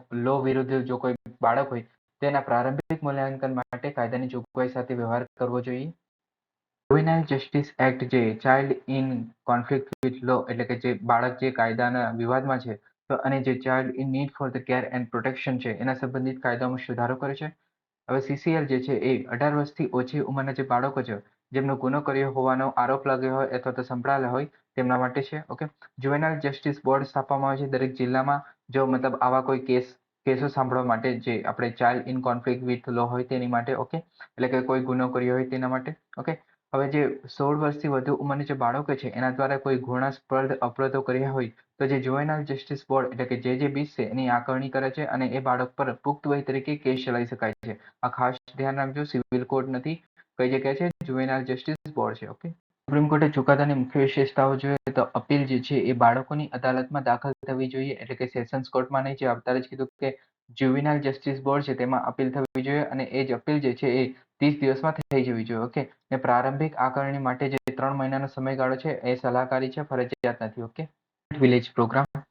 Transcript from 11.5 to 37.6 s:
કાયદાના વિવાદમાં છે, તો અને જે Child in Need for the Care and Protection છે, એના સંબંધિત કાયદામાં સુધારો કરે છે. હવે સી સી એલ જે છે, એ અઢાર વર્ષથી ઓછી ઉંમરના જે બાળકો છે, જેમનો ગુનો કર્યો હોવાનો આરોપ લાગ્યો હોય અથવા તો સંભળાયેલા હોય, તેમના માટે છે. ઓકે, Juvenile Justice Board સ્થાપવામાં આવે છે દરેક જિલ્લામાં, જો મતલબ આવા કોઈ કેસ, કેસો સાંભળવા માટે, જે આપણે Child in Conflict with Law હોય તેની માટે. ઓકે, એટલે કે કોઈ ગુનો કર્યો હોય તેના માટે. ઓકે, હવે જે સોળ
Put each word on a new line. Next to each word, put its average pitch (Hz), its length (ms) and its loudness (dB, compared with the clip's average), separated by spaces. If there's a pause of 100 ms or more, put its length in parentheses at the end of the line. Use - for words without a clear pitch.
કાયદાના 120 600 0
વિવાદમાં 127 480 0
છે, 120 160 -6 (360)
તો 139 60 2
અને 135 260 0
જે 127 120 2
Child 131 400 0
in 131 220 -2
Need 139 220 -2
for 135 180 -2
the 123 120 -4
Care 127 260 0
and 123 200 -4
Protection 127 440 -2
છે, 120 200 -4
એના 127 160 -2
સંબંધિત 131 480 -4
કાયદામાં 127 360 -2
સુધારો 120 380 -2
કરે 139 180 -6
છે. 151 140 -8 (600)
હવે 131 120 2
સી 139 160 -2
સી 160 160 0
એલ 156 140 2
જે 131 140 2
છે, 127 180 0 (140)
એ 127 120 0
અઢાર 135 280 0
વર્ષથી 147 400 -2
ઓછી 127 280 -2
ઉંમરના 135 320 -4
જે 135 100 -4
બાળકો 131 400 0
છે, 113 140 -4 (360)
જેમનો 135 240 0
ગુનો 135 260 0
કર્યો 135 320 0
હોવાનો 131 320 2 (180)
આરોપ 135 220 0
લાગ્યો 131 320 0
હોય 135 100 0
અથવા 127 240 -4
તો 127 100 -6
સંભળાયેલા 127 540 0
હોય, 147 160 -4 (240)
તેમના 127 280 2
માટે 127 180 -2
છે. 156 260 -8
ઓકે, - 220 -8 (340)
Juvenile 151 400 2
Justice 143 400 -4
Board 135 280 2
સ્થાપવામાં 135 380 0
આવે 135 140 -2
છે 135 140 -6
દરેક 131 240 -2
જિલ્લામાં, 131 440 0 (240)
જો 135 160 2
મતલબ 127 340 0
આવા 127 280 4
કોઈ 131 220 0
કેસ, 127 260 2 (300)
કેસો 135 220 2
સાંભળવા 127 400 0
માટે, 117 220 2 (160)
જે 120 80 0 (160)
આપણે 123 180 -2 (120)
Child 123 300 4
in 131 140 -2
Conflict 123 460 0
with 123 260 -2
Law 120 140 2
હોય 123 140 -2
તેની 123 220 -2
માટે. 120 280 0
ઓકે, 127 240 -4 (240)
એટલે - 260 -4
કે 127 120 2
કોઈ 131 280 0
ગુનો 127 200 0
કર્યો 127 300 0
હોય 131 140 -2
તેના 127 220 -2
માટે. 131 200 -6 (240)
ઓકે, 160 160 -4 (380)
હવે 139 180 0
જે 147 140 4 (320)
સોળ 143 260 2